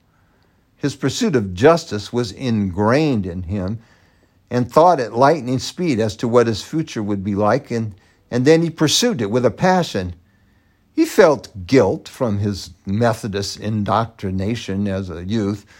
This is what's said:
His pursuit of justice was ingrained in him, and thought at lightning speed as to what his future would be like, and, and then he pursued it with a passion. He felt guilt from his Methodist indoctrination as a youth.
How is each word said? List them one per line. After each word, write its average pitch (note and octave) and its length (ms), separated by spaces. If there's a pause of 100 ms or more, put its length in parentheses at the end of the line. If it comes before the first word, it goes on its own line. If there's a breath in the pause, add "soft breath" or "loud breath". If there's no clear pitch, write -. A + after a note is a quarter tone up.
(760)
His C#3 220
pursuit D3+ 400
of G2 160
justice A2+ 640
was A#2 180
ingrained A2 920
in F2 160
him, G2 380 (720 soft breath)
and B2 220
thought E3 280
at G#2+ 120
lightning C3 460
speed D3 420
as A2 160
to B2 120
what A#2 180
his G#2+ 160
future D#3 400
would G2+ 200
be G2+ 120
like, G#2+ 360
and, A2+ 240 (360 soft breath)
and B2 160
then E3 160
he E3 80
pursued D#3+ 500
it G2+ 100
with A#2+ 140
a A#2 60
passion. D#3 640 (800)
He D#4+ 120
felt C#3+ 600
guilt B2+ 420
from G#2+ 300
his G2+ 320 (160)
Methodist G2+ 760
indoctrination G2+ 1300
as F#2+ 220
a E2+ 140
youth. G#2+ 420 (140 soft breath)